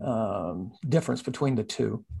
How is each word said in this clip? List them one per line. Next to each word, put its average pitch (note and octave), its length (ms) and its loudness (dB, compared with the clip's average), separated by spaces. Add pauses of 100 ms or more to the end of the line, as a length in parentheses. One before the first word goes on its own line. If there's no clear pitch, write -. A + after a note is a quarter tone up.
um, G2 720 -2 (160)
difference C#3 340 2
between C3 340 0
the A2 80 2
two. A2+ 400 -2 (160)